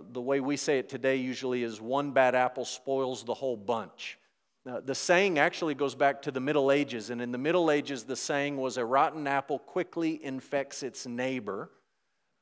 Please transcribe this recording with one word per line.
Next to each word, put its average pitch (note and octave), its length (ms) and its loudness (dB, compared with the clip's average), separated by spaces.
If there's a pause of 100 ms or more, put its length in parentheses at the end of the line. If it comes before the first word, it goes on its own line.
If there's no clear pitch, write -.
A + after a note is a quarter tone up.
(120)
the B2 100 -8
way C#3 180 2
we C#3 160 0
say C#3 220 2
it A#2+ 100 -2
today C3 280 0
usually B2+ 460 -2
is, A2+ 180 -4
"One C3+ 320 -2
bad B2+ 220 6
apple B2+ 300 0
spoils C3 600 -4
the A2+ 100 -4
whole C3 220 -2
bunch." G#2 600 -4 (500)
Uh, B2 120 -6
the C3+ 140 -4
saying F3+ 440 4
actually D#3+ 360 2
goes C3+ 200 -2
back C#3 280 2
to D3 100 -4
the B2+ 80 -4
Middle C#3 320 4
Ages, B2+ 380 0
and A#2+ 120 -4
in A#2+ 80 -4
the B2 80 -4
Middle D#3+ 320 4
Ages, C#3 340 0
the B2+ 120 -6
saying C#3+ 400 -2
was, C3 220 -2
"A B2 60 0
rotten C#3+ 420 2
apple C#3 340 0
quickly E3 640 -4
infects C3+ 580 -4
its B2+ 240 -8
neighbor." B2 640 -4 (720)